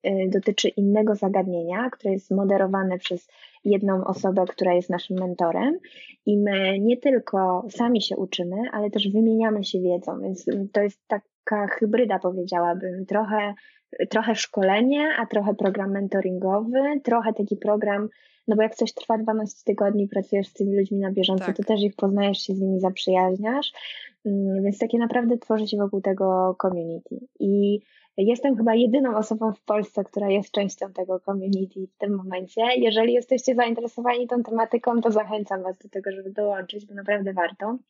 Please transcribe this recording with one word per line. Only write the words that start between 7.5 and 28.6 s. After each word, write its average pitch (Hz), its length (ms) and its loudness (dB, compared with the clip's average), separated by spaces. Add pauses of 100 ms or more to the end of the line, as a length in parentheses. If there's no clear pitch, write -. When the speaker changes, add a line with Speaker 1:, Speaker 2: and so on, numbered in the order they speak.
Speaker 1:
sami 233 320 2
się - 160 -4
uczymy, 185 380 -4 (160)
ale 208 180 -2
też 196 220 -2
wymieniamy 220 520 4
się 190 160 -4
wiedzą, 180 400 -2
więc, 196 280 -6
y, 196 260 -2
to 202 80 2
jest 202 260 -2
taka 208 600 -4
hybryda, 214 520 2
powiedziałabym, 180 840 -2
trochę, 208 480 0 (560)
trochę 220 260 0
szkolenie, 240 720 2 (100)
a 226 60 -2
trochę 208 280 0
program 196 380 -2
mentoringowy, 196 880 0 (240)
trochę 226 300 2
taki 208 220 -2
program, 208 540 0 (380)
no 214 80 2
bo 214 60 4
jak 220 140 0
coś 226 180 -2
trwa - 240 -2
dwanaście 220 480 -4
tygodni, 202 420 2
pracujesz 196 400 -2
z - 60 -20
tymi 196 240 0
ludźmi 196 220 0
na 196 120 -2
bieżąco, 190 340 0
Speaker 2:
Tak. 190 120 -2
Speaker 1:
to 202 60 -4
też 214 180 2
ich 202 140 0
poznajesz, 202 420 0
się - 160 -6
z 190 80 -2
nimi 190 180 0
zaprzyjaźniasz, 190 920 0 (540)
mm, 196 380 0
więc 202 160 0
takie 233 180 0
naprawdę 233 400 2
tworzy 214 300 -2
się 208 100 -2
wokół 202 240 0
tego 185 600 2
community. 170 580 -4 (200)
I 202 400 2 (380)
jestem 240 400 2
chyba 226 180 2